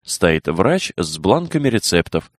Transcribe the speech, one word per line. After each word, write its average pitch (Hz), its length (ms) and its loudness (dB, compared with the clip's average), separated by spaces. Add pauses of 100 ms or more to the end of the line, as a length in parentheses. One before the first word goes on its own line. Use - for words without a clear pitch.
стоит 80 420 0
врач 113 500 0
с 78 200 -4
бланками 139 520 0
рецептов, 87 720 0